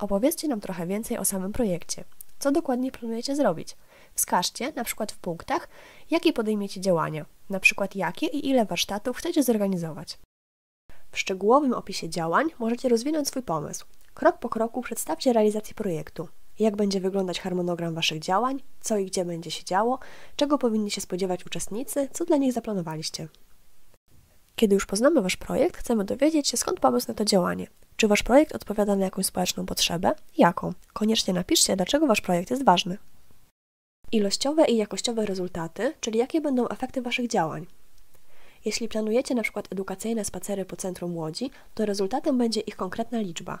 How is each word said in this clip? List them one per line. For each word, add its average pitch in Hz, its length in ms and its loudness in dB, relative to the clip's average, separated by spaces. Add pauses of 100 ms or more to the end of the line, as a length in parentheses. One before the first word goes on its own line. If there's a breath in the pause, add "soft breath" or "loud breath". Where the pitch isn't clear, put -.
opowiedzcie 208 480 0
nam 233 140 -2
trochę 175 260 -6
więcej 214 300 -4
o 190 80 -2
samym 190 260 -2
projekcie. 190 520 -2 (360)
Co 277 120 2
dokładnie 269 400 0
planujecie 233 440 -4
zrobić? 202 420 0 (380 soft breath)
Wskażcie, - 600 0
na 254 80 -4
przykład - 280 -4
w - 60 -10
punktach, 185 500 -4 (440 loud breath)
jakie 330 220 4
podejmiecie 208 480 -2
działania, 160 440 0 (240)
na 190 100 -4
przykład 202 360 2
jakie 180 320 -2
i 277 220 -4
ile 254 160 4
warsztatów 196 520 -4
chcecie 320 260 0
zorganizować. 185 760 -2 (920 soft breath)
W - 80 -12
szczegółowym 226 540 4
opisie 180 360 -6
działań 170 380 2 (120)
możecie 240 300 0
rozwinąć 277 380 2
swój 254 160 -4
pomysł. 160 420 -4 (280)
Krok 339 240 4
po 233 120 -8
kroku 226 320 -2
przedstawcie 254 520 0
realizację 214 420 4
projektu. 165 520 -6 (320)
Jak 214 160 4
będzie 202 260 2
wyglądać 185 380 0
harmonogram 175 560 -2
Waszych 160 240 -2
działań, 233 440 0 (180)
co 220 160 0
i 196 80 0
gdzie 185 200 -2
będzie 170 260 -6
się - 120 -6
działo, 226 360 2 (360 loud breath)
czego 294 220 4
powinni 220 340 0
się 196 100 -4
spodziewać 180 440 -2
uczestnicy, 269 640 -2
co - 140 -4
dla 330 120 4
nich 269 160 4
zaplanowaliście. 160 760 -4 (1300)
Kiedy 208 180 4
już 196 120 4
poznamy 254 360 4
Wasz 185 160 0
projekt, 262 400 0
chcemy 220 280 0
dowiedzieć 285 420 2
się, 233 100 0
skąd - 220 -2
pomysł 247 280 2
na 226 60 -4
to 214 120 -2
działanie. 180 420 2 (280)
Czy 226 120 4
Wasz 208 160 4
projekt 285 320 6
odpowiada 208 400 0
na 190 100 2
jakąś 190 200 -2
społeczną 185 400 -2
potrzebę? 180 460 0 (260)
Jaką? 175 360 6 (200)
Koniecznie 214 400 2
napiszcie, 190 420 2
dlaczego 285 320 2
Wasz 214 140 4
projekt 180 300 0
jest 262 140 -2
ważny. 180 320 4 (1120)
Ilościowe 269 540 4
i 240 120 6
jakościowe 214 480 -2
rezultaty, 185 760 -4
czyli 220 200 0
jakie 269 220 2
będą 262 260 2
efekty - 340 -4
Waszych 240 260 -2
działań. 160 380 0 (1000 soft breath)
Jeśli 220 220 -2
planujecie 220 480 0
na 233 60 2
przykład - 300 -4
edukacyjne 196 540 -4
spacery 196 400 -4
po 185 100 -10
centrum 175 420 -4
Łodzi, 165 340 -4 (220 soft breath)
to 220 120 0
rezultatem 208 520 2
będzie 226 240 2
ich - 140 -8
konkretna 226 440 -4
liczba. 175 400 -6